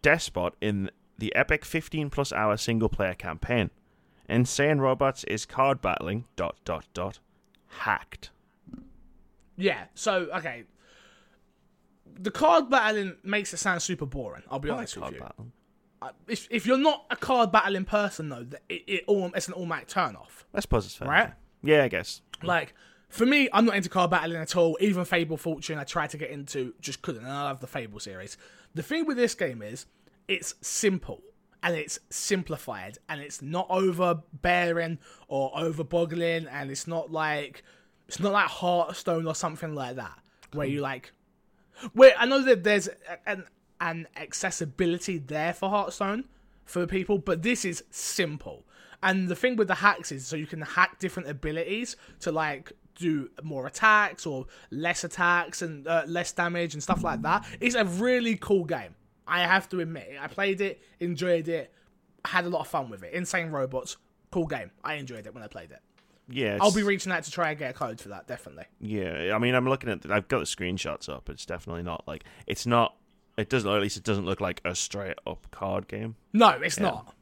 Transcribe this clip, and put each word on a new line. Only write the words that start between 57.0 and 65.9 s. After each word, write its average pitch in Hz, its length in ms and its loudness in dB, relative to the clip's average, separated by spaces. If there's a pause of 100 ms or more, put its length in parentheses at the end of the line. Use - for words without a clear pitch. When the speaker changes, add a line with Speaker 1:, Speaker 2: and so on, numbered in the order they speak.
Speaker 2:
like 139 180 -2
that. 156 240 0 (140)
It's 240 140 0
a 226 100 4
really 233 520 2
cool 196 280 2
game. 120 300 -6 (340)
I 175 120 2
have 185 300 4
to 185 100 -2
admit 165 320 -6
it. 143 80 -14
I 151 80 -8
played 196 340 0
it, - 180 -4 (180)
enjoyed 170 500 0
it, 160 240 -4 (520)
had 180 220 0
a - 20 -2
lot 175 120 0
of 135 80 -6
fun 135 200 -2
with 98 160 -12
it. 85 80 -12
Insane 170 380 -4
Robots, 131 480 -4 (320)
cool 170 160 0
game. 120 240 -8 (120)
I 151 120 -6
enjoyed 127 320 -10
it 104 80 -18
when 117 80 -16
I 104 60 -14
played 80 240 -16
it. - 80 -20 (480)